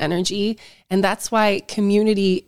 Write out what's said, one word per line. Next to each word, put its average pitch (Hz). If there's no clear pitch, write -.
energy. 185
And 190
that's 196
why 214
community 202